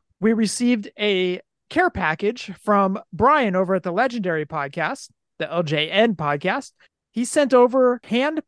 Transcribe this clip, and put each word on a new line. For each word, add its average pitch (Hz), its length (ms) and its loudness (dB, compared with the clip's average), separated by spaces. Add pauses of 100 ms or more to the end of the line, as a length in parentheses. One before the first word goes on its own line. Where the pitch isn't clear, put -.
(220)
we 220 120 2
received 226 560 0 (100)
a 185 420 -2 (280)
care 349 200 0
package 196 640 -4 (120)
from 202 360 2 (140)
Brian 233 420 2
over 190 200 0
at 180 80 -2
the 180 80 -6
Legendary 185 540 -2
Podcast, 156 640 -6 (300)
the 160 100 -6
L 170 140 -2
J 151 260 -2
N 202 260 2
Podcast. 151 560 -4 (400)
He 233 120 -4
sent 277 300 0
over 247 500 4
hand 285 440 -2